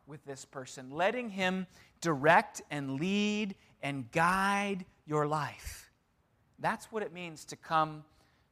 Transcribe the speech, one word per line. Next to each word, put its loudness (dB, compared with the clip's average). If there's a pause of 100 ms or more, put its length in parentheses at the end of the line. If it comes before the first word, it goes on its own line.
with -16
this -10
person, -12
letting 0
him 0 (340)
direct 6
and -4
lead 0 (300)
and -6
guide 2 (200)
your 0
life. -6 (640)
That's -4
what -4
it -8
means -12
to -14
come 0 (480)